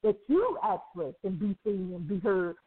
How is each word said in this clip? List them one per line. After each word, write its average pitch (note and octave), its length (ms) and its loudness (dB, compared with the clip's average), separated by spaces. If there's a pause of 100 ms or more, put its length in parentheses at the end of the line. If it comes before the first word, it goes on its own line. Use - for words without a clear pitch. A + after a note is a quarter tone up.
that G#3 140 4 (100)
you G4+ 340 4
actually E3+ 600 -4
can F#3+ 160 -4
be G3 260 -2
seen F#3 320 -2
and F3 120 -6
be F#3+ 120 -2
heard, F#3 360 0 (120)